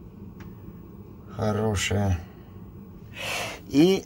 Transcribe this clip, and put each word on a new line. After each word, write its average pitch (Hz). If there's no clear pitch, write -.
Хорошее. 101
И 175